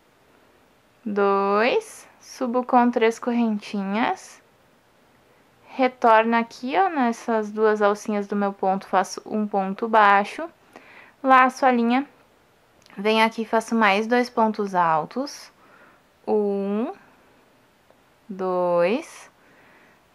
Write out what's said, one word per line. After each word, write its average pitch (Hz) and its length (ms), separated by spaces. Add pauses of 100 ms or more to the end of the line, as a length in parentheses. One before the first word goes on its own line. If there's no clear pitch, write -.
(1040)
dois, 202 1040 (140)
subo 254 420
com 247 260
três 226 300
correntinhas, 226 1200 (1300)
retorno 233 640
aqui, 247 420
ó, 381 120
nessas 233 600
duas 214 300
alcinhas 208 460
do 208 80
meu 202 160
ponto, 196 340
faço - 400
um 214 220
ponto 196 400
baixo, 208 640 (760)
laço 262 420
a 247 60
linha, 240 340 (920)
venho 220 280
aqui 226 180
e - 20
faço 220 280
mais 214 320
dois 240 240
pontos 214 460
altos, 170 800 (760)
um, 208 640 (1400)
dois, 185 1040 (840)